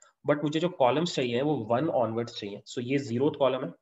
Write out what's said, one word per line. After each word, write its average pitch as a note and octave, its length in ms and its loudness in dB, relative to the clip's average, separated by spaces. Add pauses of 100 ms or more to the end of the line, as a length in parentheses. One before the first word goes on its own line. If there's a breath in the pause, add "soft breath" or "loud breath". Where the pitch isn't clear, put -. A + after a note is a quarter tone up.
(300 soft breath)
but D3 140 2
मुझे D3+ 160 0
जो E3+ 100 0
कॉलम्स C#3 460 2
चाहिए B2 260 0
वो D3 140 2
वन A#2+ 340 0
onwards A#2 500 -2
चाहिए। G2+ 280 -10
So - 120 -8
ये B2 180 -2
ज़ीरोथ B2+ 340 0
कॉलम C3 340 0
है। F3 60 -8 (100)